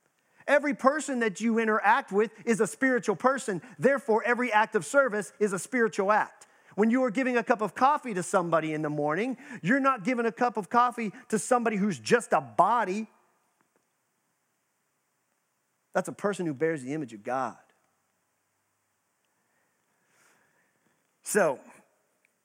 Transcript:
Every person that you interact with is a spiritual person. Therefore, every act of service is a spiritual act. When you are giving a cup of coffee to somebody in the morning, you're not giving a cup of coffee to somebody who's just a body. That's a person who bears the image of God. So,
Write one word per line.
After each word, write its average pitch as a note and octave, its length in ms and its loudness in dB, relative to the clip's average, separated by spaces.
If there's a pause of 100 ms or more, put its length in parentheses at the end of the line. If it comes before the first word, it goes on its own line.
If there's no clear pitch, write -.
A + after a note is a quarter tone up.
(460)
Every C#4 280 2
person C#4 460 0
that A3 200 -4
you A3+ 180 0
interact A3 520 0
with G3+ 220 0 (120)
is A3 160 2
a G#3+ 60 2
spiritual A#3+ 500 -2
person. A#3 440 -2 (180)
Therefore, A3+ 460 2
every A#3+ 260 0
act G#3+ 260 2
of E3+ 100 -4
service A#3 520 0
is G#3 140 0
a F#3+ 60 -2
spiritual G#3 540 0
act. - 340 -2 (300)
When A3 140 4
you C4 140 2
are B3 60 2
giving B3 280 0
a A3+ 40 0
cup A3+ 200 2
of G3 120 -4
coffee C4+ 380 0
to F3+ 100 -4
somebody E3 520 0
in D#3 80 -4
the D3+ 80 -2
morning, D3+ 480 -4 (240)
you're B3+ 180 2
not C4 240 0
giving A#3 220 0
a A3+ 40 -2
cup A#3+ 280 -2
of F#3+ 100 -8
coffee A#3+ 420 0 (200)
to A3 80 0
somebody A#3 380 0
who's F#3+ 220 -2
just A3 360 0
a D#3+ 60 4
body. F#3+ 680 0 (2750)
That's F#3 140 -4
a C#3+ 40 -8
person F#3 320 -4
who D#3 80 -2
bears D#3 300 -2
the B2+ 100 -8
image C#3 220 -8
of G#2 100 -18
God. B2 320 -6 (3750)
So, E3 360 2 (880)